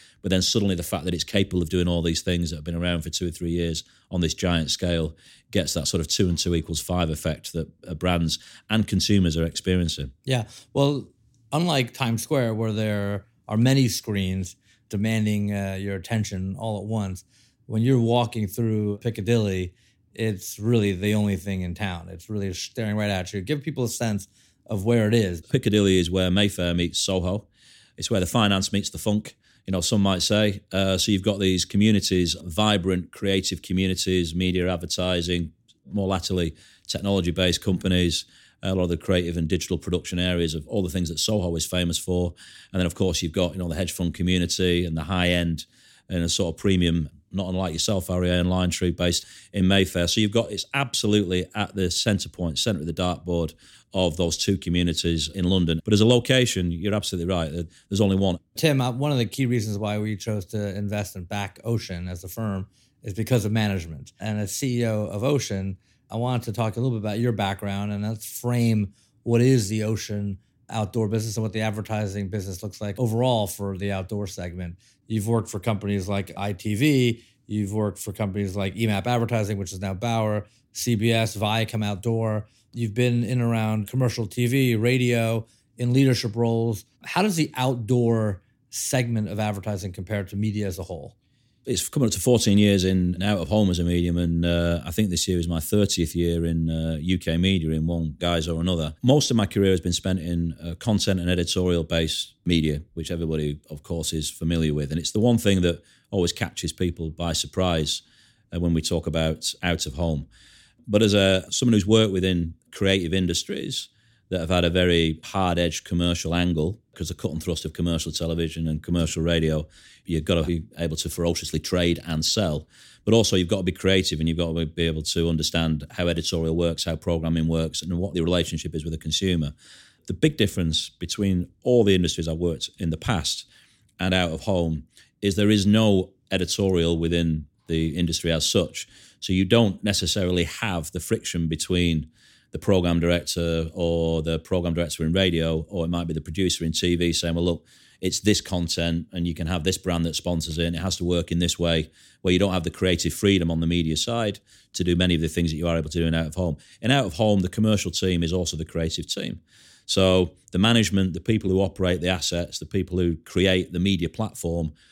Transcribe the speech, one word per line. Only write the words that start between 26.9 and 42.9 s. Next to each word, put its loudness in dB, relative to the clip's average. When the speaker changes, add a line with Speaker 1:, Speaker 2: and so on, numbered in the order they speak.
Speaker 1:
Soho. -2
It's -8
where 2
the 2
finance 2
meets 0
the -10
funk, -2
you -4
know, 0
some 2
might 2
say. 2
Uh, 2
so 0
you've 2
got 0
these 2
communities, 2
vibrant, 0
creative -2
communities, 0
media, 0
advertising, -2
more -2
latterly, -2
technology-based 0
companies, 2
a -2
lot 2
of 0
the 0
creative 0
and 0
digital -2
production -4
areas 0
of -8
all -2
the -4
things -2
that -6
Soho 0
is -2
famous 0
for. -2
And -2
then, 2
of -4